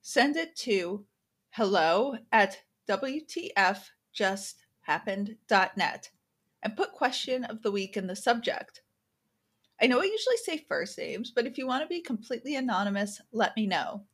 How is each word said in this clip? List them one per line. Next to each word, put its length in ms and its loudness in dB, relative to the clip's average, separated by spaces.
send 340 2
it 200 -4
to 500 -2
hello 680 4
at 260 6
W 400 -2
T 300 -10
F 360 2
just 540 -4
happened 540 -4
dot 280 4
net 340 -2
and 140 -6
put 160 -2
question 520 -2
of 180 -10
the 100 0
week 240 -4
in 120 -4
the 80 -6
subject. 680 -2
I 60 4
know 140 6
I 40 0
usually 320 2
say 320 -4
first 280 -4
names, 380 -8
but 100 2
if 140 -8
you 80 -6
want 160 0
to 60 -6
be 140 -6
completely 520 -6
anonymous, 680 0
let 240 0
me 100 0
know. 480 -2